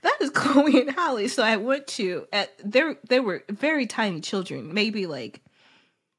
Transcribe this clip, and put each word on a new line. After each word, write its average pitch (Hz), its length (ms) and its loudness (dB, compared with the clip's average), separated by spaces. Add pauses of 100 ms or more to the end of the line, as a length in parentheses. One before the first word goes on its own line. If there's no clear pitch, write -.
That 508 180 2
is 285 100 0
Chloe 277 500 4
and 285 100 0
Halle." 262 380 -2
So 262 140 -2
I 220 140 4
went 269 320 -2
to, 180 440 -4
at, 196 180 -2 (140)
they're, 262 320 2 (120)
they 254 120 4
were 190 300 -2
very 269 360 0
tiny 202 340 -2
children, 175 540 -8
maybe, 208 320 0
like, 127 360 -10 (760)